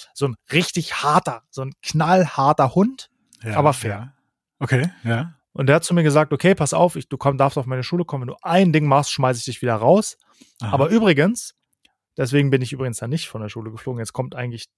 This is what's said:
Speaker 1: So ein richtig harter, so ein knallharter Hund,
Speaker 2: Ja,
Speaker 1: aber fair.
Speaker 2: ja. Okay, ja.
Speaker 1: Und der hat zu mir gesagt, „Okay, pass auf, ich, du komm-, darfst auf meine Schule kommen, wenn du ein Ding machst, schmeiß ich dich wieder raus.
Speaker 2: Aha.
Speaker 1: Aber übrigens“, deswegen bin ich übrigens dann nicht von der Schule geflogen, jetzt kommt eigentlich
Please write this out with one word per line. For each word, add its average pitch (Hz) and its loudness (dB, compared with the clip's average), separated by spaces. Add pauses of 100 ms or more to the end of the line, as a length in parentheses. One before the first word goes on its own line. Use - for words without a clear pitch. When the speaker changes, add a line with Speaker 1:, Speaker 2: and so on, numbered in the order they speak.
(140)
Speaker 1:
So 139 -4
ein 117 -6 (160)
richtig - -2
harter, 143 0
so 135 -10
ein 135 -10
knallharter 151 2
Hund, 233 0 (340)
Speaker 2:
Ja, 110 -6
Speaker 1:
aber 147 4
fair. 120 -6
Speaker 2:
ja. 107 -10 (460)
Okay, 135 0 (120)
ja. 120 -2 (180)
Speaker 1:
Und 143 -6
der 143 6
hat 165 -4
zu 175 -2
mir 170 4
gesagt, 151 2
„Okay, 175 4
pass 160 -2
auf, 170 2
ich, 143 -12
du 135 -8
komm-, 139 0
darfst 139 2
auf 131 -4
meine 127 -6
Schule 175 -4
kommen, 139 -8
wenn 120 -10
du 135 -12
ein 180 4
Ding 151 2
machst, 143 2
schmeiß 131 0
ich - -10
dich 123 -8
wieder 120 0
raus. 147 4 (460)
Speaker 2:
Aha. 110 -8
Speaker 1:
Aber 143 2
übrigens“, 196 2 (600)
deswegen 139 0
bin 131 4
ich 120 -6
übrigens 127 -8
dann 117 -8
nicht 156 -6
von 113 -12
der 104 -8
Schule 110 -12
geflogen, 117 -10
jetzt 110 -10
kommt 131 -6
eigentlich 120 -10 (100)